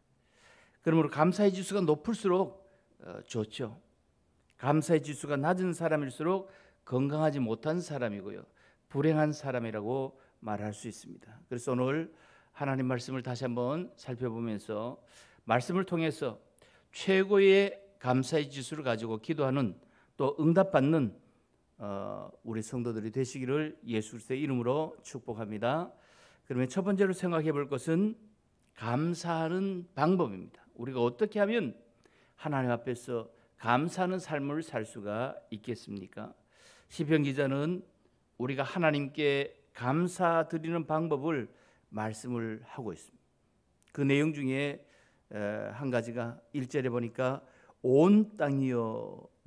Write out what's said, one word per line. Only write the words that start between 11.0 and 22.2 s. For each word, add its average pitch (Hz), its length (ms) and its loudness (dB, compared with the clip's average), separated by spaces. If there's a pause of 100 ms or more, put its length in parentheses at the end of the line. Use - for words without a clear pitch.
그래서 127 240 -4
오늘 135 400 0 (400)
하나님 135 320 -2
말씀을 127 380 -4
다시 123 200 -6
한번 123 540 -4
살펴보면서 117 1040 -6 (420)
말씀을 127 400 2
통해서 160 560 -2 (540)
최고의 196 840 6 (220)
감사의 135 500 2
지수를 139 360 -8
가지고 113 320 -2
기도하는, 131 600 0 (380)
또 - 240 0
응답받는, 160 760 4 (640)
어, 101 500 -8 (140)